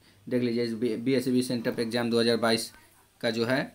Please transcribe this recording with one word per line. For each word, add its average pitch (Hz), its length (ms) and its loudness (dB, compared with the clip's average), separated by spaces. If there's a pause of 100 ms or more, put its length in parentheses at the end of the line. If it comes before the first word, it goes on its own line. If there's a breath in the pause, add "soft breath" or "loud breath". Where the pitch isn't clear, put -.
(280 soft breath)
देख 123 160 0
लीजिए 120 200 0
इस 117 100 -4
बी-, 110 240 -2
बीएसबी 127 460 2
सेंटअप 123 360 -4
एग्जाम 117 300 -2
दो 117 100 4
हज़ार 117 180 4
बाईस 113 340 0 (500 soft breath)
का 120 80 0
जो 113 160 0
है 131 180 0 (120)